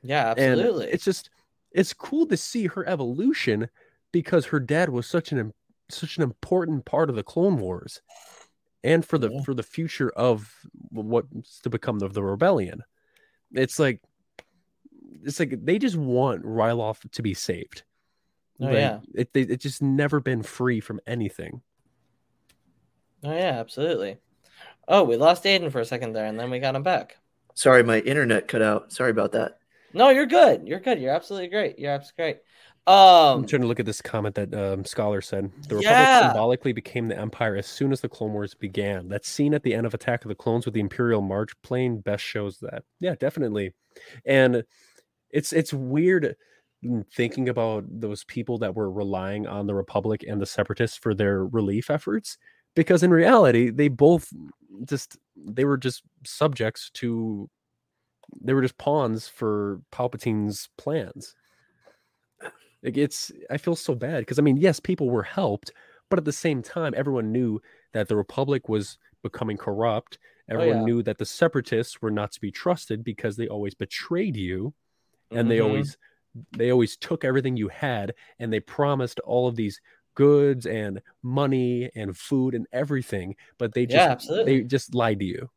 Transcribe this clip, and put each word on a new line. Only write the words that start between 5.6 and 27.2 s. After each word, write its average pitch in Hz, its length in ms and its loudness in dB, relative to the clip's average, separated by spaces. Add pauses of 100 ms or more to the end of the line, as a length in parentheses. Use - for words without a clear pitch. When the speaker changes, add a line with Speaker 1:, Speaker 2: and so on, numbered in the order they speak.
Speaker 2:
such - 280 -10
an 165 60 0
important 156 600 -2
part 151 240 2
of 123 60 -2
the 104 80 -4
Clone 180 340 0
Wars 92 440 -8 (800)
and 160 200 4
for - 140 -2
the, 117 140 0
Speaker 1:
Yeah. 135 100 -8
Speaker 2:
for 135 140 -4
the 117 80 -6
future - 480 -4
of 110 420 0 (380)
what's 113 720 -4
to 127 100 -6
become 113 320 -4
of 98 100 -6
the 101 100 -4
rebellion. 101 600 0 (720)
It's 131 260 -2
like, 135 220 0 (1200)
it's 139 160 -8
like 127 260 -2
they 180 140 2
just 202 180 0
want 127 480 0
Ryloth 110 680 -2
to - 100 -12
be 107 120 -2
saved. - 500 -8 (760)
Speaker 1:
Oh, 127 40 -4
Speaker 2:
Like, 135 100 0
Speaker 1:
yeah. 110 240 0 (140)
Speaker 2:
it, 123 200 -4
they, 139 80 2
it's 127 220 -2
just 139 180 -8
never 143 380 0
been 123 240 -4
free 123 360 -2
from 107 280 -12
anything. 110 540 -8 (1600)
Speaker 1:
Oh, 143 100 -6
yeah, 165 260 -2
absolutely. 113 580 -4 (680)
Oh, 190 160 6
we 117 140 2
lost 165 260 6
Aiden 185 280 2
for 131 100 -2
a 113 40 -2
second 120 280 -6
there, 107 120 -4
and 107 140 -6
then 123 100 -6
we 127 100 -4
got 135 160 -2
him 139 80 -4
back. 156 340 -2 (360)